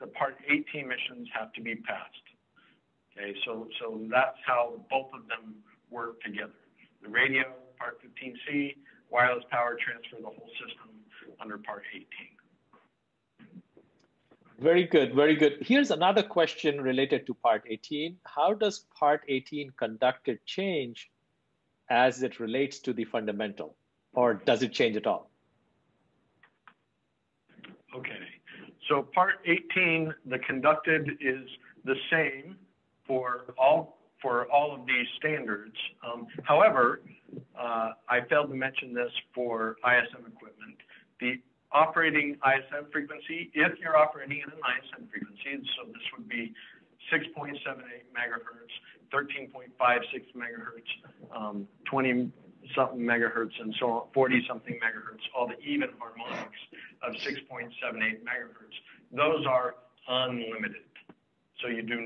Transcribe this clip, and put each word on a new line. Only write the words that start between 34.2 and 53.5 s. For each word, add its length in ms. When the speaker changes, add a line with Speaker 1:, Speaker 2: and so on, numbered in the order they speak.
Speaker 1:
for 300
all 240
of 120
these 200
standards. 580
Um, 220
however, 580
uh, 340
I 220
failed 220
to 40
mention 380
this 180
for 480
I 140
S 180
M 120
equipment. 500
The 200
operating 680
I 140
S 80
M 160
frequency, 640
if 260
you're 160
operating 420
in 140
an 100
I 140
S 220
M 120
frequency, 560
so 80
this 160
would 100
be 240
six 140
point 300
seven 200
eight 160
megahertz, 640
thirteen 400
point 280
five 240
six 140
megahertz, 1000
um, 320
twenty 440
something 240
megahertz, 580